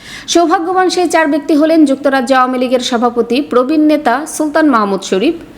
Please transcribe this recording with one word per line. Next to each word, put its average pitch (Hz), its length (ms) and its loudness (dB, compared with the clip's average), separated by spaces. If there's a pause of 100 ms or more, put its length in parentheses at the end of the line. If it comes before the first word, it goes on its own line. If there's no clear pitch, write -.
(280)
সৌভাগ্যবান 359 600 0
সেই 349 180 0
চার 320 200 0
ব্যক্তি 311 260 0
হলেন 311 300 4
যুক্তরাজ্য 269 500 0
আওয়ামী 254 240 0
লীগের 247 220 0
সভাপতি 233 600 -2
প্রবীণ 277 400 0
নেতা 294 460 0
সুলতান 311 420 0
মাহমুদ 208 340 0
শরীফ, 226 320 -2 (240)